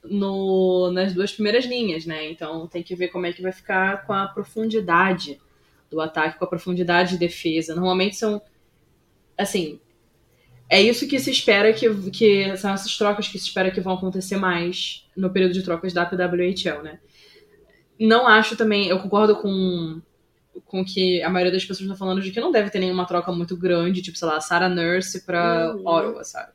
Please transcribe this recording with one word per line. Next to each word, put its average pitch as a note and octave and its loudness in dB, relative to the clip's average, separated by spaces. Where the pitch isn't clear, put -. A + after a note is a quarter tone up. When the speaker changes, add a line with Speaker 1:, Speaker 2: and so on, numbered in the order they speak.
Speaker 1:
no, F#3+ 2
nas F#3 0
duas F#3+ -2
primeiras A3 2
linhas, G#3+ -4
né? D#3 -8
Então E3 -10
tem F3 -10
que F#3 -10
ver F3 -4
como F3+ -6
é F3 -4
que - -14
vai F#3 -4
ficar F#3+ -2
com G3+ -4
a G3 -2
profundidade F#3+ -2
do D#3+ -6
ataque, D#3+ -2
com F3+ -4
a F3+ -12
profundidade F3+ 0
de F#3 -2
defesa. E3 -2
Normalmente F#3 0
são, G#3 -2
assim, F#3 -4
é F#3+ 6
isso A#3+ 2
que C#4 0
se C4+ -4
espera A3 4
que, A3+ 0
que G3 4
são G3 -2
essas - -4
trocas G#3 0
que - -10
se - -10
espera F#3 0
que F#3 -4
vão F#3 -2
acontecer F#3 -4
mais F3+ -2
no F#3 -2
período F#3 2
de F#3 -2
trocas F3 -4
da F3 0
P F#3 -6
W F3+ 0
H F#3 -4
L, D3 -8
né? D#3 -16
Não A3+ 6
acho A3 6
também, G#3 2
eu F#3 2
concordo G#3 4
com, F3+ -2
com F#3+ -4
que F#3 0
a E3+ 0
maioria F3+ 2
das F#3 0
pessoas F#3+ -8
tá F#3+ -8
falando F#3+ -2
de F#3+ -6
que A#3 -4
não F4 0
deve G#3 2
ter G3 -4
nenhuma F#3 0
troca F3+ -2
muito F3 -4
grande, F3+ 0
tipo, F3 -12
sei E3 -4
lá, D#3 -2
Sarah F3 0
Nurse F3+ -2
pra E3+ 0
Speaker 2:
Uhum. G3 -8
Speaker 1:
Ottawa, - 0
sabe? - -14